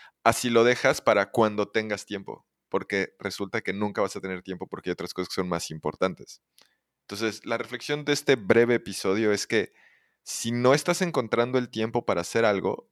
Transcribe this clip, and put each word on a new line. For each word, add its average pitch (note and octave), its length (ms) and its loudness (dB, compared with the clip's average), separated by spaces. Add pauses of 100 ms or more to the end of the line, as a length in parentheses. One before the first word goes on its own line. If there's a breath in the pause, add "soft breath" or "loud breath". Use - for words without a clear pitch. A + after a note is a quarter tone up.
(240 loud breath)
a A#2 100 6
si B2 180 -2
lo A#2 120 6
dejas B2 380 2
para G2+ 300 2
cuando G#2 380 0
tengas G#2+ 360 -4
tiempo, - 400 -12 (240)
porque G2 480 -2
resulta G2 440 -4
que - 120 -4
nunca G#2 300 -2
vas F#2+ 120 -4
a G2+ 60 -12
tener F#2 220 -6
tiempo F2+ 240 -10
porque - 240 -6
hay - 20 0
otras E2+ 220 -8
cosas F2+ 140 -6
que - 120 -6
son F2+ 80 -2
más E2+ 220 -4
importantes. - 720 -6 (640 soft breath)
Entonces, G#2 360 -6
la A#2 140 -4
reflexión B2+ 480 -6
de D3 80 2
este C#3+ 220 4
breve A#2 400 6
episodio G#2 580 0
es G2+ 140 -4
que - 260 -2 (500 soft breath)
si - 280 -6
no B2+ 240 6
estás E3+ 260 0
encontrando B2+ 560 0
el B2 120 -2
tiempo A2+ 360 -4
para F2+ 160 0
hacer A#2 240 0
algo, G2 460 0